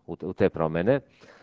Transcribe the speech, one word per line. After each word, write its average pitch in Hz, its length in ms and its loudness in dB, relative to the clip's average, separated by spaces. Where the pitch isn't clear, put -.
u 85 80 -10
te, - 100 -14
u 92 80 -8
te 95 160 2
promene, 82 500 0